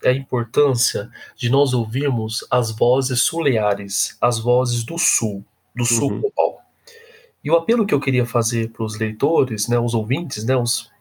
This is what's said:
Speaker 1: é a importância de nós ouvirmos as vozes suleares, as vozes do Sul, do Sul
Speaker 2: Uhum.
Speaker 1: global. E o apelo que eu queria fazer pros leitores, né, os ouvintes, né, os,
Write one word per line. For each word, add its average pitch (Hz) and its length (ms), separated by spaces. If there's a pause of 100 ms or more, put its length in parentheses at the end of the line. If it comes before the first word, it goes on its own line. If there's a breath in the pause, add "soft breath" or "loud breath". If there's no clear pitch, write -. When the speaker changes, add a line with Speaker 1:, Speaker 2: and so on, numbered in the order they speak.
Speaker 1:
é 123 60
a 127 40
importância 127 960 (260 loud breath)
de 120 140
nós 135 240
ouvirmos 117 760
as 120 220
vozes 123 500
suleares, 107 1000
as 117 180
vozes 120 440
do 165 140
Sul, 101 460 (320)
do 120 100
Sul 117 260
Speaker 2:
Uhum. 110 100
Speaker 1:
global. - 400 (840 loud breath)
E 143 80
o 165 40
apelo 220 300
que 202 80
eu 135 60
queria 127 260
fazer 113 460
pros 107 260
leitores, 110 680
né, 120 100
os 117 160
ouvintes, 117 520
né, 131 100
os, 120 340 (120)